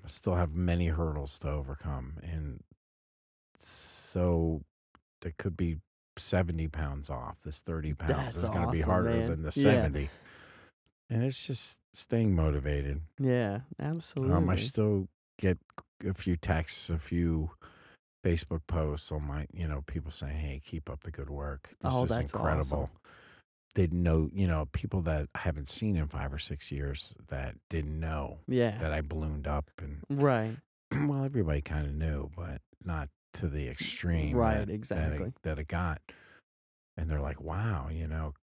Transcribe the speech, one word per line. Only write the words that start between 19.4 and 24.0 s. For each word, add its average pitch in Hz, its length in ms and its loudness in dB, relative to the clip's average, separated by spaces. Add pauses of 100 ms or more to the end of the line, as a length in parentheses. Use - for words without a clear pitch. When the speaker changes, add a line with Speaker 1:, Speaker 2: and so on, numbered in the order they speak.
Speaker 1:
you 85 140 -4
know, 73 160 -2
people 76 280 -6
saying, 73 260 -6
"Hey, 71 260 -4
keep - 260 -8
up 69 140 -10
the 85 80 -10
good - 180 -8
work. 71 520 -8
This 135 120 2
Speaker 2:
Oh, 127 100 4
Speaker 1:
is 123 80 2
Speaker 2:
that's 120 220 0
Speaker 1:
incredible." 76 560 2
Speaker 2:
awesome. - 20 -20 (840)
Speaker 1:
Didn't 87 280 4